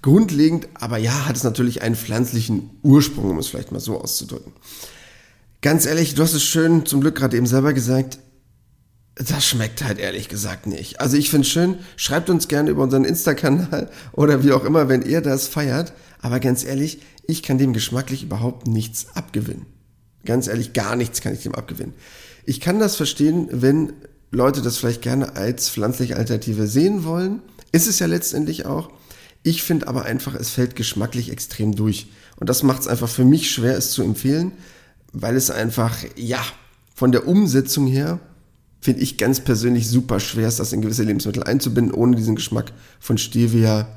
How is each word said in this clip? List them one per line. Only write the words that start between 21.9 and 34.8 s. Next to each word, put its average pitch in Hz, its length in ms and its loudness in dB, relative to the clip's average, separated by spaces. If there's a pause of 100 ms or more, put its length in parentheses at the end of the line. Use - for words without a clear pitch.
Ich 123 160 -4
kann 190 200 0
das 208 160 2
verstehen, 156 540 0
wenn 139 420 2 (380)
Leute 135 320 2
das 120 160 -2
vielleicht 117 240 -2
gerne 127 340 -2
als 117 320 -4
pflanzliche 120 480 -2
Alternative 110 500 -2
sehen 165 380 2
wollen. 180 380 -4 (300)
Ist 165 140 4
es 214 120 0
ja 180 80 0
letztendlich 170 600 -2
auch. 160 220 -6 (540)
Ich 165 200 0
find 165 240 0
aber 127 180 -4
einfach, - 300 -4
es 117 160 -6
fällt 123 240 -2
geschmacklich 117 560 -4
extrem 107 440 -4
durch. 107 340 -2 (280)
Und - 120 -6
das 123 140 0
macht's 135 260 0
einfach 120 200 -2
für 127 160 0
mich 156 260 6
schwer, 123 260 0
es - 140 -4
zu - 120 -2
empfehlen, 139 500 -2 (600)